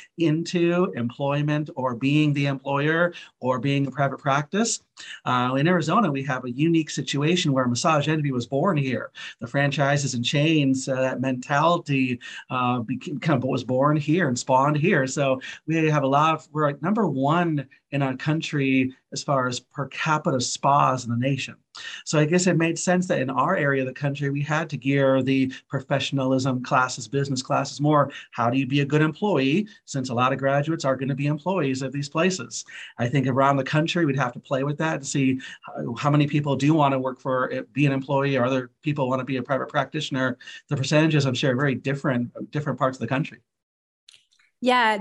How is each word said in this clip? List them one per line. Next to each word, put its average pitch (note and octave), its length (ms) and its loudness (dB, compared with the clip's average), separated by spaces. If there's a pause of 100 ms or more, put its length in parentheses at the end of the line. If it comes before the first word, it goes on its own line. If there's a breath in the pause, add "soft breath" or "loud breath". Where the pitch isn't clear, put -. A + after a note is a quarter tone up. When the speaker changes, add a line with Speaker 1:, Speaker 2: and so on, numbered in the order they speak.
(180 loud breath)
Speaker 1:
into, E3+ 760 2
employment D3 800 -2
or B2 220 -4
being D3 360 4
the C#3+ 140 0
employer C#3+ 640 0 (280 loud breath)
or C3 180 0
being C#3 300 0
a - 20 -8
private C#3 280 -2
practice? D3 640 0 (440 loud breath)
Uh, B2+ 340 0
in C#3+ 80 4
Arizona, F3 460 2
we C3+ 100 -4
have C3 220 -4
a B2+ 60 -8
unique D#3 400 2
situation D3+ 640 0
where C3 140 2
Massage C#3+ 400 2
Envy D3+ 240 0
was B2 160 -2
born D#3 300 0
here. C3 340 -2 (300 loud breath)
The A#2 60 -10
franchises C#3+ 680 0
and A#2+ 100 -2
chains, C#3+ 640 2
uh, C3 120 0
that B2+ 200 -2
mentality, C3+ 1000 0 (280 loud breath)
uh, B2+ 320 0
became, C3 380 -6
kind C3+ 240 0
of C3 60 -2
was B2+ 160 -2
born C3+ 320 2
here D3+ 320 2
and A#2+ 100 -2
spawned C#3 380 2
here. D3 320 2
So C3+ 320 0 (260 loud breath)
we D#3 220 2
have D3 160 2
a - 20 2
lot D3+ 280 4
of, D#3 180 -8
we're, D3+ 140 0
like, C#3+ 140 -2
number G3+ 280 0
one D3 580 0 (240 soft breath)
in C#3+ 120 -2
our B2+ 140 -2
country C3+ 760 0 (200)
as D3 100 -8
far C3+ 240 0
as B2 140 -4
per - 260 -10
capita D3+ 540 -2
spas C#3 640 2
in A2+ 60 -4
the A#2 60 0
nation. C3 380 -2 (500 loud breath)
So D#3 140 0
I D3+ 60 6
guess F3+ 240 2
it F3+ 80 4
made E3 200 0
sense F3+ 300 0
that D3 140 0
in B2+ 100 -2
our C#3+ 260 0
area C#3 260 0
of C3 40 -4
the B2+ 80 -8
country, C#3+ 360 -4
we C#3+ 120 -2
had D#3 280 -2
to B2 60 -6
gear C3+ 460 2
the C3 300 0 (160 loud breath)
professionalism C3 960 -2
classes, B2+ 420 -2
business C#3 340 -4
classes C3+ 400 -4
more. C#3+ 300 4 (220 loud breath)
How A#2+ 180 0
do C3 80 0
you C3+ 80 0
be C#3 140 0
a C#3+ 40 2
good D3+ 180 2
employee? D#3+ 640 0 (160 loud breath)
Since C3 240 -6
a B2 60 -6
lot B2+ 180 2
of B2+ 80 -4
graduates C#3+ 440 0
are C3+ 120 2
gonna C3+ 180 -4
be C#3 140 -2
employees D3+ 540 -2
of C3 100 -8
these C#3+ 160 -6
places. E3+ 560 -2 (340 loud breath)
I A#2+ 100 0
think C3+ 200 2
around C3+ 280 4
the C3+ 80 0
country, D#3+ 400 0
we'd C#3 120 2
have B2+ 160 -2
to - 80 -16
play C3+ 240 -4
with D3 140 -4
that D#3+ 180 -2
and C3+ 100 -10
see C3 340 0 (220 loud breath)
how, C3+ 320 -8
how C3 160 0
many D3 160 6
people D3 300 0
do C#3+ 180 4
wanna C#3 240 4
work B2+ 220 -4
for, B2+ 320 -2 (200)
be D3 140 2
an C3+ 60 2
employee, C3+ 440 0
or B2 80 2
other B2+ 280 0 (100)
people C#3+ 260 -2
wanna B2+ 160 -2
be C3 120 -4
a B2 60 -4
private C3 260 -2
practitioner. C3+ 680 -2 (320 loud breath)
The C#3+ 80 -2
percentages, D3+ 500 4
I'm B2 80 0
sure, C3 180 0
are B2 40 0
very C3+ 200 0
different, B2 720 -4
different D3 280 -4
parts C3 180 0
of - 40 -12
the A2+ 60 -4
country. C3+ 320 -4 (1200 soft breath)
Speaker 2:
Yeah, A#3+ 400 4